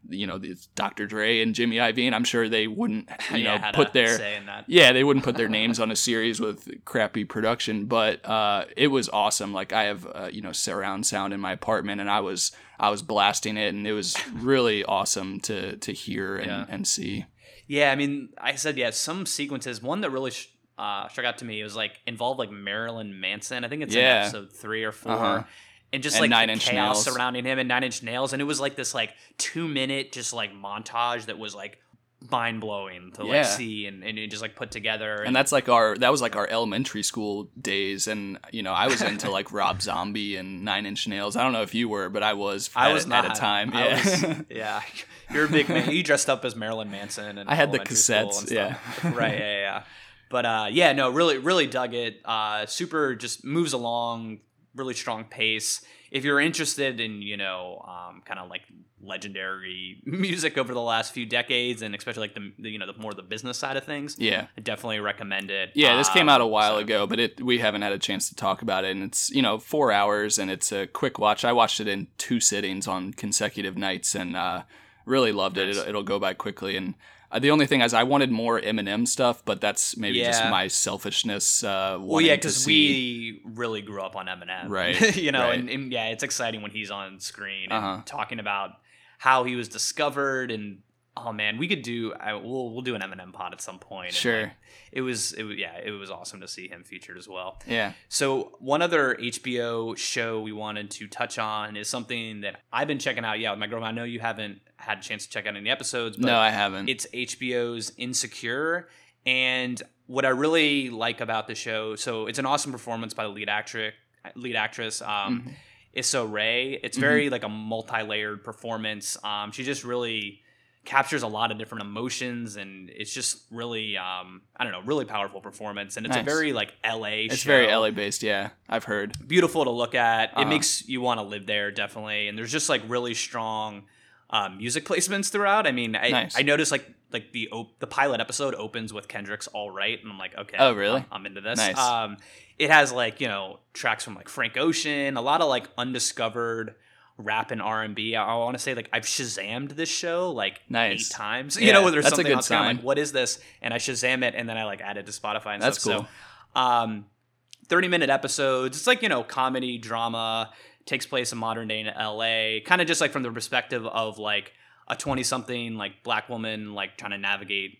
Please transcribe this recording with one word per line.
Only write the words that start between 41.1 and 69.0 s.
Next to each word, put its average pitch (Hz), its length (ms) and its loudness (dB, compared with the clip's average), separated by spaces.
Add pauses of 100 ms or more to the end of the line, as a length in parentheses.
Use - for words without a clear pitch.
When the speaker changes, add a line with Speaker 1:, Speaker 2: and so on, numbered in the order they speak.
Speaker 1:
I 117 80 2
don't 127 100 4
know 113 80 0
if 104 120 -4
you 117 140 2
were, 101 220 -2
but 101 140 -2
I 107 100 4
was 101 420 -2
Speaker 2:
I 123 140 6
Speaker 1:
at 101 40 6
Speaker 2:
was - 140 2
Speaker 1:
a, 123 80 0
at 123 100 4
a - 40 -2
Speaker 2:
not. 110 80 0
Speaker 1:
time. 104 360 2
Speaker 2:
I 117 140 4
Speaker 1:
Yeah. 117 160 4
Speaker 2:
was, 185 220 4 (180)
Speaker 1:
<laughs> - 60 -16
Speaker 2:
yeah. 107 320 -4 (500)
You're 147 140 4
a 151 40 2
big 151 200 4
man. 143 220 2
You 175 120 2
dressed 143 260 4
up 135 160 0
as 117 100 -4
Marilyn 110 360 -4
Manson 101 460 -10
in 98 100 -10
Speaker 1:
I 147 80 2
had 147 160 6
the 139 60 4
Speaker 2:
elementary - 180 -4
school 110 220 6
and 101 300 0
Speaker 1:
cassettes, - 40 -4
yeah. 110 240 0
Speaker 2:
stuff. - 280 -8
<laughs> 165 120 0
Right, 113 220 2
yeah, 104 140 -2
yeah, 101 80 -2
yeah. 98 240 -2 (460)
But, 123 160 0
uh, 110 260 0
yeah, 156 220 6
no, 135 160 4
really, 147 280 4
really 151 300 4
dug 127 260 -2
it. 117 320 -4
Uh, 107 400 -2
super 143 500 -2
just 113 300 -8
moves 151 280 0
along, 117 640 -4 (360)
really 131 180 -6
strong 113 320 -6
pace. 110 580 -2 (280)
If 135 120 -2
you're 143 160 4
interested 143 600 0
in, 107 220 -6
you 101 160 -8
know, 92 500 -6
um, 90 380 -14
kinda, 95 200 -10
like, 90 180 -10 (380)
legendary 95 1000 -10
<laughs> - 40 -20
music 175 520 -2
over 127 160 0
the 123 80 -2
last 113 320 0
few 120 120 -6
decades, 120 560 0
and 107 140 -6
especially, 110 260 -8
like, 107 140 -8
the, 101 240 -10
the, 110 100 -10
you 107 100 -10
know, 95 120 -8
the 104 80 -20
more 107 140 -8
the 95 100 -14
business 107 340 -8
side 135 200 -4
of 135 60 -4
things, 143 360 -8
Speaker 1:
Yeah. 107 280 2 (100)
Speaker 2:
I 110 40 -14
definitely 107 380 -4
recommend 98 520 -4
it. 95 240 -2
Speaker 1:
Yeah, 139 220 8
this 143 120 4
came 165 200 6
out 135 120 10
a 117 40 4
Speaker 2:
Um, 110 60 2
Speaker 1:
while 107 240 6
Speaker 2:
so 104 40 2
Speaker 1:
ago, 107 280 2
but 110 120 0
it, 117 220 0
we 123 180 2
haven't 104 220 2
had 101 120 0
a 98 60 -2
chance 101 300 -2
to - 60 -14
talk 95 260 0
about 95 240 0
it. 95 60 0
And 95 120 -4